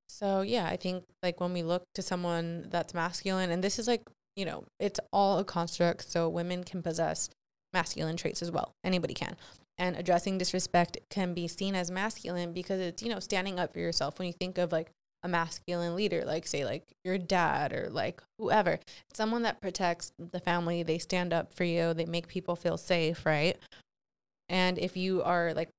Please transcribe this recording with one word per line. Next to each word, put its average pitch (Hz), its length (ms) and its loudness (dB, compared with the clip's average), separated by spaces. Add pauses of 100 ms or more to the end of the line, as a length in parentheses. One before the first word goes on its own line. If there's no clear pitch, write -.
So, 196 340 0
yeah, 208 240 0
I 180 100 2
think, 180 280 -4 (180)
like, 175 180 -2
when 180 120 0
we 175 120 -2
look 175 180 0 (120)
to 196 80 -6
someone 170 680 -2
that's 170 240 -2
masculine, 180 560 0
and 180 140 2
this 202 160 0
is, 220 80 0
like, 233 140 2 (340)
you 196 80 -4
know, 156 200 -6 (140)
it's 202 220 0 (120)
all 196 280 6
a 202 40 0
construct, 170 640 0
so 170 200 0
women 175 340 -2
can 175 200 -6
possess 165 460 0 (440)
masculine 160 440 0
traits - 240 -4
as 170 120 -4
well. - 180 -2 (140)
Anybody 180 280 2
can. - 240 -6 (400)
And 180 200 0
addressing 185 420 2
disrespect 180 600 2 (120)
can 180 240 -2
be 170 140 -4
seen 196 260 -2
as 180 160 -2
masculine 180 640 -4
because 185 280 -4
it's, 175 220 -4
you 226 60 -4
know, 214 100 -4
standing 185 400 -2
up 170 140 0
for 170 80 -6
yourself. 165 400 -2
When 180 80 -4
you 170 60 -6
think 180 220 -6
of, 180 140 2
like, 165 220 0 (320)
a 180 40 -4
masculine 170 680 -2
leader, 185 280 0
like, 160 220 -2
say, 143 180 -2
like, 117 200 -4 (180)
your 185 160 0
dad 156 540 2
or, - 180 -4
like, - 320 -2 (160)
whoever, 196 400 4 (340)
someone 226 300 2
that 208 180 0
protects 175 560 -2
the 175 220 -8
family, 170 460 2
they 160 140 2
stand 180 340 0
up 170 200 0
for 180 120 0
you, 170 280 4
they 165 140 0
make 170 220 -2
people 180 260 -4
feel 165 240 0
safe, 165 480 2
right? 156 320 4 (880)
And 180 300 2
if 180 180 -2
you 185 280 2
are, 170 300 2
like, 160 240 -2